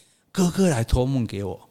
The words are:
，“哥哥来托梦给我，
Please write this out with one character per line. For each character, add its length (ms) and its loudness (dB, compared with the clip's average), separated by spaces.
，“哥 200 2
哥 180 2
来 140 0
托 200 2
梦 220 0
给 180 -6
我， 160 -8